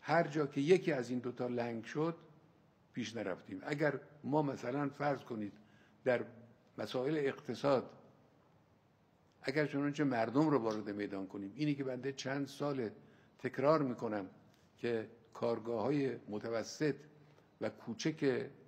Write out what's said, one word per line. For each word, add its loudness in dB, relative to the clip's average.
هر 4
جا 0
که -2
یکی 6
از 0
این 0
دوتا -4
لنگ -2
شد، -2
پیش -6
نرفتیم. -6
اگر 0
ما 2
مثلاً -2
فرض 0
کنید -6
در 4
مسائل 0
اقتصاد، 0
اگر 2
چنانچه 0
مردم 4
رو 6
وارد 0
میدان -4
کنیم، -8
اینی 0
که -4
بنده -4
چند -4
سال -2
تکرار 4
می‌کنم -2
که 0
کارگاه‌های 0
متوسط -2
و -2
کوچک 0